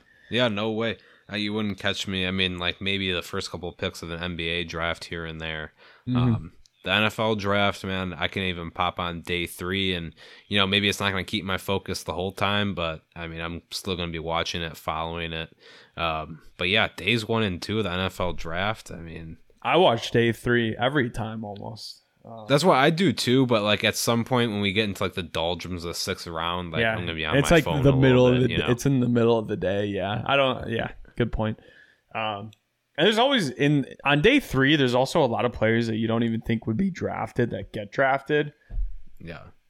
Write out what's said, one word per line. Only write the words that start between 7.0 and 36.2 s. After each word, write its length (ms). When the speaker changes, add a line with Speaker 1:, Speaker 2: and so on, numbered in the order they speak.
Speaker 1:
F 140
L 160
draft, 500
man, 300
I 140
can 160
even 260
pop 280
on 220
day 260
three, 460
and, 220
you 80
know, 100
maybe 220
it's 100
not 120
gonna 140
keep 200
my 140
focus 440
the 120
whole 180
time, 420
but, 280
I 120
mean, 160
I'm 180
still 260
gonna 140
be 80
watching 440
it, 160
following 560
it. 200
Um, 420
but 140
yeah, 260
days 320
one 140
and 180
two 180
of 60
the 60
N 100
F 180
L 140
draft, 580
I 60
mean 400
Speaker 2:
I 140
watch 340
day 220
three 420
every 360
time 340
almost. 560
Um, 240
Speaker 1:
That's 160
what 140
I 100
do 240
too, 320
but, 180
like, 220
at 100
some 300
point 260
when 120
we 100
get 160
into, 140
like, 100
the 100
doldrums 640
of 40
the 60
sixth 320
round, 460
like, 80
Speaker 2:
Yeah. 120
Speaker 1:
I'm 80
gonna 140
be 120
on 100
Speaker 2:
It's 140
Speaker 1:
my 80
Speaker 2:
like 60
Speaker 1:
phone 180
Speaker 2:
the 80
Speaker 1:
a 20
little 80
Speaker 2:
middle 260
of 100
Speaker 1:
bit, 80
Speaker 2:
the 80
Speaker 1:
you 40
Speaker 2:
d-, 60
Speaker 1:
know? 80
Speaker 2:
it's 160
in 140
the 80
middle 300
of 100
the 100
day, 260
yeah. 400
I 120
don't, 340
yeah, 220
good 120
point. 300
Um, 380
and 80
there's 120
always, 300
in, 380
on 160
day 200
three, 360
there's 180
also 300
a 20
lot 200
of 80
players 320
that 100
you 100
don't 160